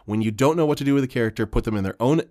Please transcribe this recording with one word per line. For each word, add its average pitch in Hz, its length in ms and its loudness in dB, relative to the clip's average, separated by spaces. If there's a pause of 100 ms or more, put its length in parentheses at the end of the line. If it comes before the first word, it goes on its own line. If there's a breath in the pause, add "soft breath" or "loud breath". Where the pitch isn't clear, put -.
when 107 180 -2
you 110 80 0
don't 135 260 2
know 160 80 2
what 147 140 0
to 143 40 -6
do 139 120 2
with 139 80 2
a 127 40 -4
character, 113 380 -2
put 110 180 -2
them 107 140 -2
in 98 60 -2
their 95 180 -4
own 147 300 2